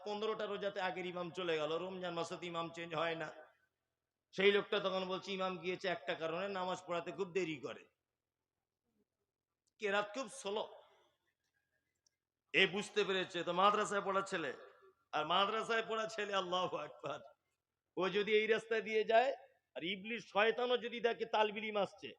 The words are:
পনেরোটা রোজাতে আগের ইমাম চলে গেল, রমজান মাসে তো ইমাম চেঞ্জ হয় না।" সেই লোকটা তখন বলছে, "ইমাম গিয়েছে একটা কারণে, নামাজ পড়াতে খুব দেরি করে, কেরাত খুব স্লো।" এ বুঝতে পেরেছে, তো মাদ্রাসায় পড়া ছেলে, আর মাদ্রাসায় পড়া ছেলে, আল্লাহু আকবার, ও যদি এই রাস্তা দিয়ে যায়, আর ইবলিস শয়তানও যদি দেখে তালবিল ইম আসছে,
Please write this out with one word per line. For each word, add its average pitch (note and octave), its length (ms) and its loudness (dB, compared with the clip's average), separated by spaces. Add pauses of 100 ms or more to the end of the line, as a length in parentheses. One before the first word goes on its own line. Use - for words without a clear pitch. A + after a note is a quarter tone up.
পনেরোটা G#3 420 -2
রোজাতে G3 340 -4
আগের F3+ 260 -4
ইমাম F3 240 -6
চলে E3+ 260 0
গেল, D3+ 160 0
রমজান F3+ 420 -4
মাসে E3+ 220 -4
তো D#3 60 -12
ইমাম E3+ 280 -4
চেঞ্জ E3+ 240 -8
হয় E3 200 0
না।" D#3+ 160 -6 (1040)
সেই G3+ 200 6
লোকটা G3+ 280 2
তখন F#3 240 0
বলছে, F#3 280 -4
"ইমাম F#3 260 -2
গিয়েছে F3+ 300 -4
একটা E3+ 260 -2
কারণে, D#3+ 340 -2
নামাজ F#3 380 -2
পড়াতে E3+ 260 -4
খুব F3 180 -6
দেরি E3 260 -2
করে, A2+ 280 -8 (1900)
কেরাত G#3 360 -2
খুব C4 140 -4
স্লো।" - 540 -6 (1700)
এ F3+ 140 8
বুঝতে G3 380 0
পেরেছে, F3 400 -2
তো E3+ 80 -2
মাদ্রাসায় G3+ 480 4
পড়া F#3+ 220 0
ছেলে, D#3+ 300 -4 (600)
আর D3+ 140 0
মাদ্রাসায় G#3 600 2
পড়া A3 180 -2
ছেলে, G3+ 280 -4
আল্লাহু F3+ 420 0
আকবার, D3 440 -8 (760)
ও F3+ 120 2
যদি G3+ 240 2
এই G#3+ 140 6
রাস্তা A3 340 2
দিয়ে G#3+ 240 2
যায়, A#3+ 300 6 (400)
আর C3+ 100 -6
ইবলিস G3+ 480 -6
শয়তানও A3+ 460 4
যদি A#3 220 -6
দেখে A3+ 240 0
তালবিল G#3+ 400 2
ইম G#3+ 120 -4
আসছে, D#3+ 420 -2